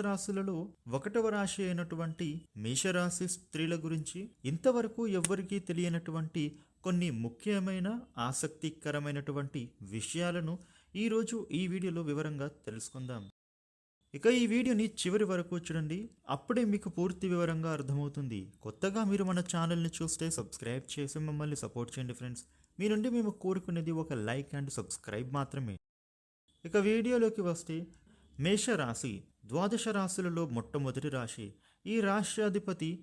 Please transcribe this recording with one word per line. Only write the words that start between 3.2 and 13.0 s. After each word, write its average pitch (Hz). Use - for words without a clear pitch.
స్త్రీల 160
గురించి, 160
ఇంతవరకు 233
ఎవ్వరికీ 190
తెలియనటువంటి 165
కొన్ని 180
ముఖ్యమైన 190
ఆసక్తికరమైనటువంటి 147
విషయాలను 170
ఈరోజు 220
ఈ -
వీడియోలో 175
వివరంగా 147
తెలుసుకుందాం. 120